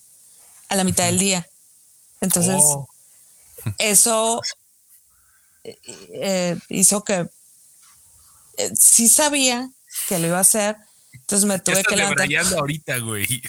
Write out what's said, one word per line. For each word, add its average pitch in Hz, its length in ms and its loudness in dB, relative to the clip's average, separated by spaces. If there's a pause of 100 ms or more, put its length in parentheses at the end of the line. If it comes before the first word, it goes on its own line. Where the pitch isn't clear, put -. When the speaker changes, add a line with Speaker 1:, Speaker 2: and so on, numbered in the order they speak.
(680)
Speaker 1:
a 202 60 -2
la 190 80 2
mitad 185 220 2
del 180 140 2
día. 190 280 -2 (760)
Entonces, 180 360 0
Speaker 2:
Oh. 143 300 2 (880)
Speaker 1:
eso, 226 640 2 (1200)
eh, - 140 -16 (360)
eh, 180 440 -2 (120)
hizo 196 340 0
que, 175 240 -2 (1300)
eh, 180 180 -4
sí - 340 6
sabía 262 600 2 (380)
que 185 120 -2
lo 165 80 0
iba 175 100 0
a 185 40 0
hacer. 208 340 2 (380)
Entonces 202 340 -2
me 196 100 0
Speaker 2:
Ya 180 60 -8
Speaker 1:
tuve 180 120 0
Speaker 2:
estás 196 140 0
Speaker 1:
que 202 60 0
levantar. 196 320 -2
Speaker 2:
debrayando 165 320 -2
ahorita, 147 400 -6
güey. 113 500 -6